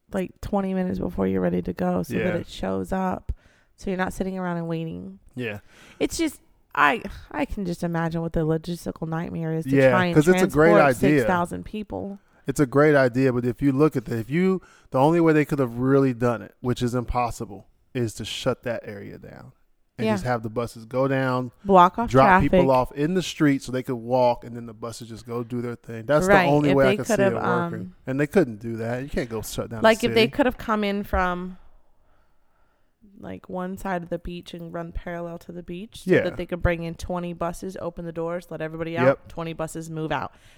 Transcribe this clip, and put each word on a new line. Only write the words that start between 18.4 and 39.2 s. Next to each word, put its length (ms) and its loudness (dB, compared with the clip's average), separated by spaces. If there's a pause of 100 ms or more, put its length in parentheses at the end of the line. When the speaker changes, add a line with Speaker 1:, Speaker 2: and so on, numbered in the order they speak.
Speaker 2:
that 240 -6
area 320 -14
down 340 -18 (460)
and 80 0
Speaker 1:
Yeah. 80 2
Speaker 2:
just 100 -4
have 180 -2
the 60 -6
buses 380 -6
go 220 0
down, 420 0 (120)
Speaker 1:
Block 360 6
off 100 -4
Speaker 2:
drop 320 8
people 200 4
Speaker 1:
traffic. 140 6
Speaker 2:
off 180 2
in 200 0
the 100 0
street 400 2
so 80 -12
they 120 -2
could 140 -4
walk, 460 2
and 140 -12
then 80 -10
the 80 -14
buses 380 -12
just 160 -14
go 180 -4
do 160 -6
their 160 -6
thing. 300 -12
That's 200 4
Speaker 1:
Right, 200 6
Speaker 2:
the 60 4
only 180 4
Speaker 1:
if 60 4
Speaker 2:
way 100 6
I 20 6
Speaker 1:
they 80 4
Speaker 2:
could 100 -4
see 60 0
Speaker 1:
could 80 4
have, 140 4
Speaker 2:
it 20 -2
working. 120 -2 (320)
Speaker 1:
um, 140 -12 (120)
Speaker 2:
And 120 -2
they 80 2
couldn't 340 2
do 160 -6
that. 260 -4
You 80 -12
can't 180 -4
go 140 -6
shut 260 -8
down 120 -10
a 20 -4
Speaker 1:
Like, 220 4
if 100 0
they 80 4
Speaker 2:
city. 80 2
Speaker 1:
could 160 0
have 100 -2
come 280 -2
in 200 -4
from, 540 -4 (1600)
like, 300 -14
one 280 -8
side 260 -4
of 60 -14
the 100 -4
beach 340 -12
and 200 -14
run 200 -10
parallel 460 -10
to 140 -18
the 100 -12
beach 420 -14
so 60 -2
Speaker 2:
Yeah. 120 6
Speaker 1:
that 140 -4
they 100 -8
could 160 -6
bring 200 2
in 120 -8
twenty 380 -6
buses, 480 -8
open 240 -10
the 80 -10
doors, 380 -8
let 100 -10
everybody 380 -8
out, 80 2
Speaker 2:
Yep. 220 2